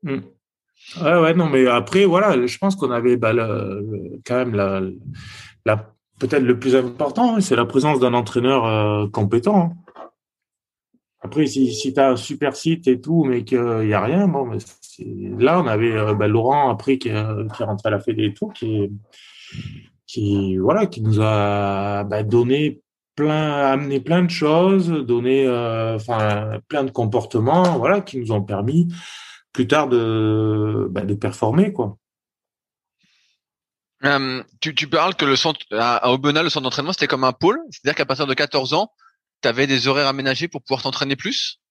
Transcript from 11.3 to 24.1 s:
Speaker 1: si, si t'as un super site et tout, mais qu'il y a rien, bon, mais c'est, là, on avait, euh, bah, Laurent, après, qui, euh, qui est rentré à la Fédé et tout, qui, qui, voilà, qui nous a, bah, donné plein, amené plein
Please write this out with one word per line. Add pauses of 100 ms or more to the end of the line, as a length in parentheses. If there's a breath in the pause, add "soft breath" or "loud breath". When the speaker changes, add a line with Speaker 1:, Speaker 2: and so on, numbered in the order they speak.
Speaker 1:
si,
si
t'as
un
super
site
et
tout,
mais
qu'il
y
a
rien,
bon,
mais (240)
c'est, (340)
là,
on
avait,
euh,
bah,
Laurent,
après,
qui,
euh,
qui
est
rentré
à
la
Fédé
et
tout,
qui, (1160 loud breath)
qui,
voilà,
qui
nous
a,
bah,
donné (340)
plein, (140)
amené
plein